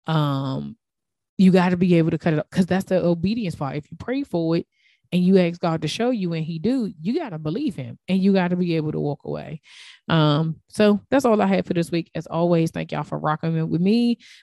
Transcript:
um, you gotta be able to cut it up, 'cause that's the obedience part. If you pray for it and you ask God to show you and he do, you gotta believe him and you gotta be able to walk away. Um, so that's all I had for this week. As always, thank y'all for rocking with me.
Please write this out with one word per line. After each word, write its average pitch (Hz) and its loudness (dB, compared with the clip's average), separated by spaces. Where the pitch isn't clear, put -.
um, 143 -2
you 185 6
gotta 180 4
be 175 2
able 165 4
to 165 -2
cut 165 0
it 151 0
up, - -6
'cause 185 2
that's 185 -2
the 185 0
obedience 175 -2
part. 139 -8
If - -10
you 165 -16
pray 269 -6
for 165 -2
it - -4
and 180 2
you 185 6
ask 170 2
God 165 -2
to 156 -2
show 233 -2
you 190 -2
and 160 -4
he 165 -8
do, 226 -2
you 202 -2
gotta 226 -6
believe 175 -4
him 120 -10
and 185 2
you 196 4
gotta 180 2
be 175 0
able 156 -2
to 156 -4
walk 147 -4
away. 151 -10
Um, 160 2
so 208 2
that's 277 2
all 220 4
I 196 2
had 190 2
for 190 -4
this 170 -2
week. 165 -4
As 160 -8
always, 165 0
thank 165 -8
y'all 151 -6
for 156 -8
rocking 160 -2
with 160 -2
me. 233 2